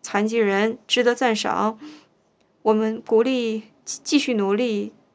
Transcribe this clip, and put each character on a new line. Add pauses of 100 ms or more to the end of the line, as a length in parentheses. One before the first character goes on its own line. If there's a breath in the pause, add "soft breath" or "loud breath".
残
疾
人， (100)
值
得
赞
赏。 (840 loud breath)
我
们
鼓
励 (200)
继-，
继
续
努
力 (220)